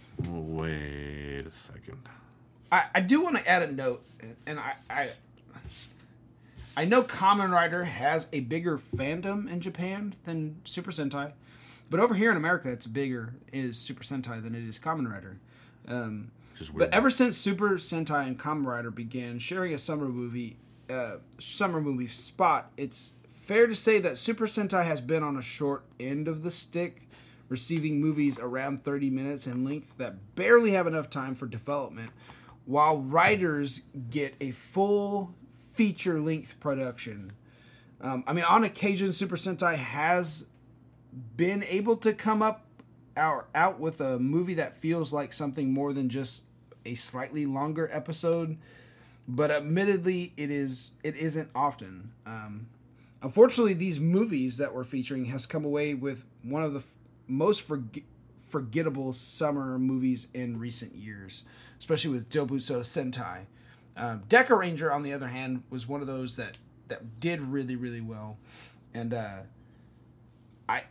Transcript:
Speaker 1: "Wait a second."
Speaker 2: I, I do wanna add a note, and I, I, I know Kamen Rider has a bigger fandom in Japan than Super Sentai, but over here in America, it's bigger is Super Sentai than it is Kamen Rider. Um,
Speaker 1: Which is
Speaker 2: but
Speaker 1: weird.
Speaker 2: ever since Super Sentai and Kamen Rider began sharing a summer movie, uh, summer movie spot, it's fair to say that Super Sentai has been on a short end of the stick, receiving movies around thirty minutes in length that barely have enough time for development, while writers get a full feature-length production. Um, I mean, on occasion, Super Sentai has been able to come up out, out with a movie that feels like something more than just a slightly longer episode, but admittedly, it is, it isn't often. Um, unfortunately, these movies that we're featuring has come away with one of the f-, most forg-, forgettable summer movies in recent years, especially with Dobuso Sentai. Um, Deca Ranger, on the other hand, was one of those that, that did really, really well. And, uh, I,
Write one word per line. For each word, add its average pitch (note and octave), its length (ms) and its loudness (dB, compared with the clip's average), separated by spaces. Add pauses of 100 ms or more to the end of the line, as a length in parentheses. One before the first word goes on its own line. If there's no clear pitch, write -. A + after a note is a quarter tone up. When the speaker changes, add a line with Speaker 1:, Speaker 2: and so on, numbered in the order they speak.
(280)
Speaker 1:
"Wait D2 1160 -6
a - 40 -16
second." - 480 -16 (760)
Speaker 2:
I, F3+ 220 6
I F#3 60 6
do A3 200 4
wanna E4 260 2
add F3+ 160 6
a D3+ 100 -2
note, C3 320 -2 (420)
and D3+ 120 -6
I, B2+ 160 -6 (160)
I, C3 180 -2 (1700)
I D#3+ 80 0
know A#3+ 180 6
Kamen G3 500 4
Rider E3+ 320 4
has D3 480 0
a D3 80 -2
bigger D#3 380 -2
fandom F3+ 720 -4
in F3 120 -6
Japan F#3+ 540 -6 (100)
than D#3+ 400 -6
Super - 260 -8
Sentai, C#3+ 420 -4 (560)
but E3+ 120 4
over A#3+ 140 6
here A3 160 6
in G3 60 6
America, E3 340 2
it's A#2+ 160 -6
bigger A#2+ 480 -4 (180)
is B2+ 260 -4
Super - 240 -8
Sentai B2 400 -6
than A2+ 120 -6
it A#2 100 -6
is A2 140 -10
Kamen D#3 320 -2
Rider. F#2+ 280 -12 (480)
Um, A2+ 460 -6 (220)
Speaker 1:
Which - 80 -14
is D#2 60 -14
Speaker 2:
but D2+ 80 -10
Speaker 1:
weird. - 180 4
Speaker 2:
ever B3 160 6
since B3 260 4
Super G3 380 2
Sentai D#3 520 0
and B2+ 120 -4
Kamen D3+ 280 -2
Rider A#2+ 240 -4
began A#2+ 480 -8
sharing F3+ 360 -2
a C#3 40 -4
summer D3 300 -2
movie, A#2+ 480 -6 (340)
uh, B2 260 -4 (220)
summer F3+ 420 -2
movie C3 280 -2
spot, - 680 0
it's - 360 -8 (200)
fair A3+ 340 4
to A3+ 100 2
say G#3+ 240 6
that D#3+ 180 0
Super A3+ 280 0
Sentai G3 380 2
has D#3+ 160 0
been D#3 220 0
on C#3+ 140 -2
a B2+ 60 -6
short C#3 420 -2 (160)
end C#3+ 260 -2
of D#3 160 -4
the E3+ 80 -4
stick, - 580 -6 (400)
receiving D3+ 520 0
movies D3 400 2
around C3 420 -4
thirty C#3 280 0
minutes C3+ 360 -4
in B2+ 180 -2
length C#3+ 340 -6
that G2 360 -8
barely A3+ 380 8
have F#3 140 4
enough D#3+ 220 -2
time C3 260 -6
for B2+ 120 -10
development, A2+ 640 -6 (560)
while D3+ 320 6
writers D3+ 840 2 (280)
get C#3+ 300 -4
a C3+ 120 -4
full G3+ 840 0 (380)
feature-length D#3+ 880 0
production. A#2+ 720 -4 (680)
Um, B2+ 260 -4
I C#3+ 60 0
mean, E3+ 120 2
on G#3 200 8
occasion, G3 480 0
Super F3 240 -2
Sentai F3 380 0
has D3+ 720 0 (920)
been F#3+ 280 2
able G#3 340 2
to A3 160 4
come G#3+ 280 2
up A3 220 0 (520)
out, D3 380 0
out F3+ 260 4
with D#3+ 200 -2
a C3 180 0
movie E3 360 2
that D#3 220 -2
feels D#3+ 360 0
like D3 200 -4
something C#3 400 -2
more C#3+ 200 0
than C3+ 160 0
just C3 360 -6 (420)
a A#2+ 80 -8
slightly C3+ 500 -6
longer C#3 480 -2
episode, D#3+ 640 -2 (720)
but D3 220 2
admittedly, F3 840 2
it D3 140 -4
is, C#3 420 -4 (100)
it D3+ 140 -4
isn't D#3 380 -4
often. G2+ 580 -4 (120)
Um, A2 420 -12 (560)
unfortunately, A3 520 8
these E3 260 0
movies D#3+ 560 2
that C#3 180 -2
we're B2+ 100 -4
featuring B2+ 420 -4
has B2+ 180 -4
come D3+ 200 -4
away D3 300 0
with C3 300 -6 (180)
one C#3 200 -2
of D3+ 100 0
the C#3 80 -6
f-, - 60 -16 (420)
most D#3+ 400 2
forg-, C3+ 340 -6 (460)
forgettable C3+ 640 -2
summer C3+ 640 -2
movies B2+ 560 0
in A#2+ 240 -6
recent A#2 360 -8
years, G2+ 480 -14 (360)
especially D#3+ 320 0
with B2 180 -2
Dobuso C3+ 520 0
Sentai. A#2 640 -6 (500)
Um, A2 320 -6
Deca B3 300 8
Ranger, E3 340 0
on D3 120 0
the C#3 80 -4
other C3+ 160 -6
hand, B2+ 420 -4
was B2 160 -8
one C#3+ 140 -6
of C3+ 80 -8
those C3 260 -6
that, A2+ 240 -8 (300)
that A2+ 320 -10
did E3+ 200 -2
really, C3 360 -4
really A#2+ 240 -6
well. A2 380 -10 (540)
And, A#2 220 -4
uh, G#2+ 220 -6 (1300)
I, B2 220 0